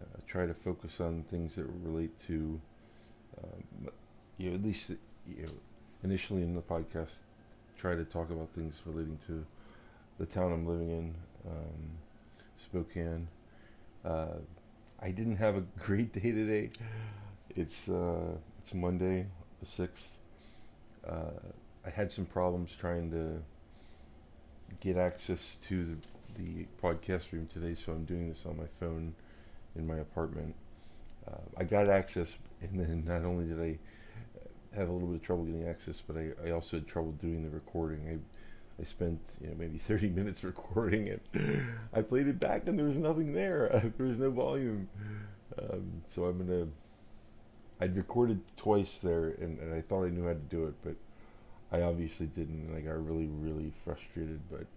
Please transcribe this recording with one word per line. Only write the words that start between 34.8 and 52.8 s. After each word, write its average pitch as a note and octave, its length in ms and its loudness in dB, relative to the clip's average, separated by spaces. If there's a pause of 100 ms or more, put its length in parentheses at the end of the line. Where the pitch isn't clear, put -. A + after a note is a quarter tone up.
a F2 40 0
little F2+ 160 0
bit F2 80 0
of E2 60 -6
trouble F2 220 2
getting E2 240 -2
access, E2 320 -6
but - 160 -6
I, D#2+ 140 -2 (160)
I E2+ 60 2
also E2 260 0
had D2+ 80 -4
trouble D#2+ 260 0
doing E2 300 -2
the D#2+ 80 -2
recording. D#2 580 -2
I, - 720 -8
I - 40 -6
spent, E2+ 360 0 (220)
you D#2 60 -8
know, D#2 100 -6
maybe E2 200 -4
<laughs> - 100 -6
thirty G#2 200 6
minutes F#2+ 340 2
recording G#2+ 640 4
it. G2 160 -2 (680)
I A2+ 80 4
played C3+ 280 6
it C#3+ 120 2
back, - 260 4
and A3 120 4
there D3 80 6
was C#3 100 6
nothing D#3 380 4
there. D3+ 580 6
<laughs> - 60 -4
There B2+ 80 4
was A#2+ 120 4
no C3+ 120 6
volume. B2+ 580 2 (720)
Um, F#2 480 -2
so - 180 0
I'm F2+ 140 4
gonna, F2+ 300 2 (1120)
I'd F#2 140 4
recorded A2+ 440 6 (160)
twice G2+ 460 6
there, E2 380 4
and, E2 180 -2
and E2 160 -4
I D#2+ 60 2
thought F#2+ 240 2
I F2+ 40 4
knew F2 180 2
how E2+ 80 4
to D#2 40 -2
do D#2+ 280 0
it, D2+ 80 -2 (100)
but E2+ 100 -4 (800)
I F2 100 6
obviously E2+ 440 2
didn't, D#2 420 -2
and D#2+ 80 -4
I D#2 40 -4